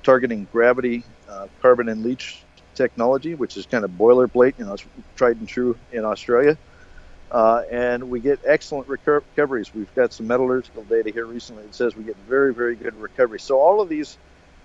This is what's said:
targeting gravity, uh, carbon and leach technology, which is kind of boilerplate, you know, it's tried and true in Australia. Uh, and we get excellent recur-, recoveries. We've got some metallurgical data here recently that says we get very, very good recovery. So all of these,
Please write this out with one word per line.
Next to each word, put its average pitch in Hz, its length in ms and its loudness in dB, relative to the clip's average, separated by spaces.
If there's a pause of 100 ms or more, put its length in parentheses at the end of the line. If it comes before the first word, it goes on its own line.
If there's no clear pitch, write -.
targeting 120 480 2
gravity, 120 520 2 (240)
uh, 98 200 -16 (160)
carbon 123 260 6
and 110 140 -6
leach - 400 -8 (320)
technology, 131 580 0
which 139 240 -6
is 95 80 -12
kind 113 180 -4
of 92 80 -4
boilerplate, 123 680 4
you - 60 -10
know, 101 80 -10
it's - 120 -14 (300)
tried 120 220 2
and 110 100 -12
true 123 280 -4 (160)
in 110 140 -6
Australia. 123 520 2 (720)
Uh, 113 400 2
and 120 360 -4
we 123 120 -6
get 131 260 0
excellent 139 420 -2
recur-, 147 360 -2 (120)
recoveries. 135 380 -2
We've 107 220 -10
got 123 180 0
some 110 140 -12
metallurgical 127 560 -2
data 110 260 -2
here 117 160 -8
recently 113 380 -16
that 107 100 -20
says 120 220 -2
we 110 80 -14
get 110 140 -12 (100)
very, 135 260 0
very 120 220 -4
good 113 260 -10
recovery. 110 380 -2
So 135 180 0
all 180 240 4
of 180 80 -2
these, 151 280 -8 (480)